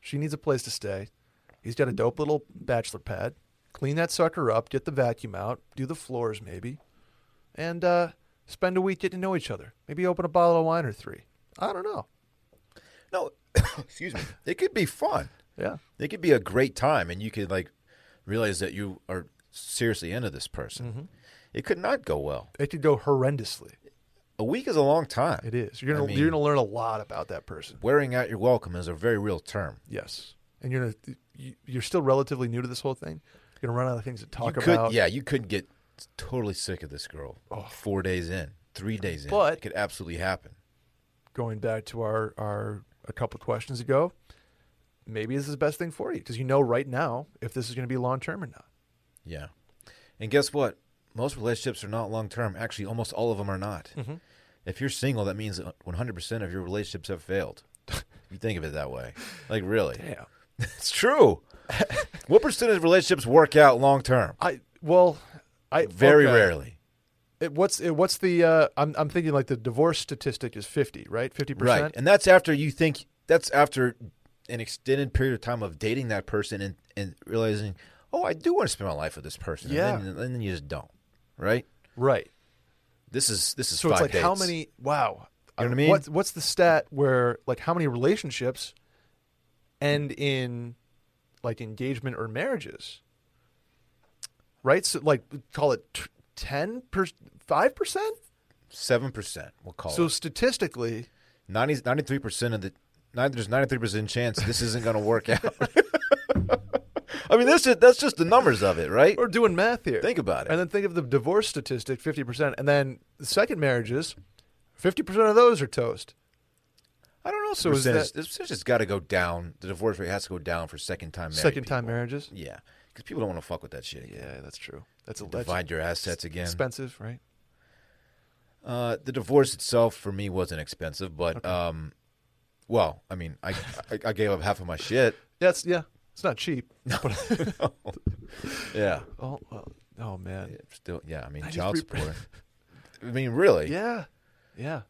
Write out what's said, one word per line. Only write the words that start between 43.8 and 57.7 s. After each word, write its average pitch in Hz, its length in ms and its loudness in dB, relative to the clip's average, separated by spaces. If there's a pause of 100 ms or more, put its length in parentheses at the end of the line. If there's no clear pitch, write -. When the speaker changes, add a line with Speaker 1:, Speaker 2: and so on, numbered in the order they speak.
Speaker 1:
ago, 131 340 2 (920)
maybe 110 300 -6
this 139 100 -4
is 147 60 -8
the 143 60 -8
best 151 200 0
thing 170 140 -6
for - 200 -8
you 339 100 -8
'cause 120 160 -10
you 127 60 -4
know 135 160 2
right 131 280 2
now 131 400 -4 (120)
if 117 140 -10
this 117 160 -6
is 120 60 -10
gonna 127 120 -6
be 127 100 -2
long-term 131 460 -4
or 143 40 -10
not. - 180 -20 (600)
Speaker 2:
Yeah. 76 220 -12 (720)
And 113 120 -6
guess 139 200 4
what? 135 280 -2 (360)
Most 123 220 -4
relationships 117 460 -4
are 104 60 -10
not 110 200 -6
long-term. 110 480 -4
Actually, 104 280 -8
almost 113 280 -6
all 117 180 0
of 104 60 -2
them 101 120 -6
are 98 80 -4
not. 95 380 -8
Speaker 1:
Mm-hmm. 131 200 -10 (500)
Speaker 2:
If 90 160 -10
you're 135 80 -2
single, 120 360 -2
that 98 100 -4
means 104 240 -8 (240)
one 87 120 -8
hundred 113 200 -6
percent 110 280 -8
of 87 80 -8
your 95 100 -6
relationships 92 480 -8
have 90 120 -6
failed. 92 420 -4 (240)